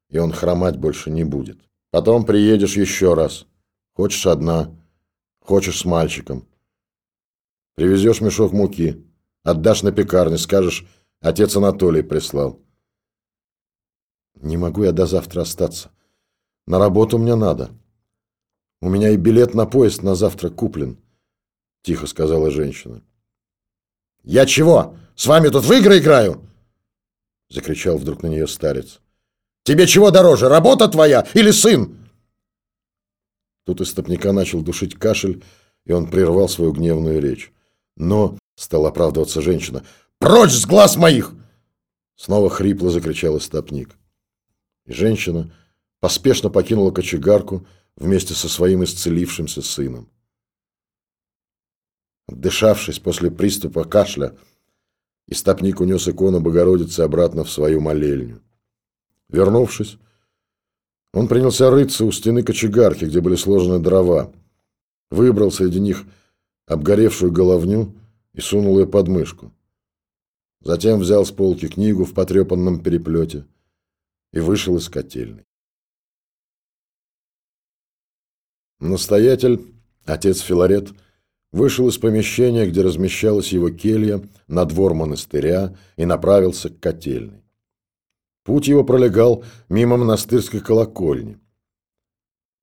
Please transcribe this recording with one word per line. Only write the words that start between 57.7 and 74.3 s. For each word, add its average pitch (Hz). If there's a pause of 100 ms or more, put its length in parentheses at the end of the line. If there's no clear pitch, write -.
молельню. 73 (880)
Вернувшись, 104 (1160)
он 110
принялся 127
рыться 131
у 104
стены 117
кочегарки, 101
где 80
были 87
сложены 90
дрова, 87 (800)
выбрал 104
среди 92
них 101 (600)
обгоревшую 92
головню 92 (400)
и -
сунул 101
её 90
под 95
мышку. 82 (1080)
Затем 95
взял 95
с -
полки 87
книгу 98
в -
потрёпанном 92
переплёте 82 (840)